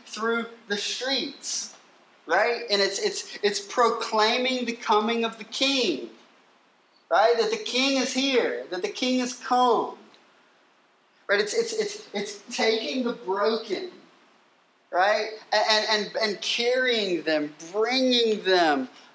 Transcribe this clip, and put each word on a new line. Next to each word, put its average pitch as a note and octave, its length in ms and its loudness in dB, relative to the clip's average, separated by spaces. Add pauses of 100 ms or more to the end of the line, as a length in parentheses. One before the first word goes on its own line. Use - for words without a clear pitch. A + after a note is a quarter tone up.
through A3+ 400 -4 (220)
the G#3 100 -2
streets, G#3 1000 -4 (480)
right? A3+ 460 2
And G3+ 100 2
it's, G3 180 0
it's, - 440 -4
it's G3+ 180 0
proclaiming B3 1040 2
the A#3 80 -4
coming A#3 540 0
of A3+ 100 -8
the G#3+ 80 -14
King, A3 640 0 (1040)
right? G#3+ 280 6
That A3 120 2
the A3 80 -2
King C4+ 420 0
is - 140 -2
here, B3+ 560 0
that F3+ 100 -6
the G3+ 80 -4
King B3+ 300 0
has B3 160 -2
come, - 600 2 (1300)
right? G3+ 100 2
It's, G#3 140 -2
it's, A3+ 220 -2
it's, G#3 400 -6
it's - 280 -8 (140)
taking B3 480 0
the A3+ 80 -2
broken, G3+ 800 -2 (1000)
right? G#3 380 2 (240)
And, G#3+ 180 4
and, G#3+ 200 2
and, G#3 320 -2
and G3+ 180 -2
carrying A#3 840 0
them, D3+ 280 0 (200)
bringing A#3 680 2
them D#3 460 4 (260)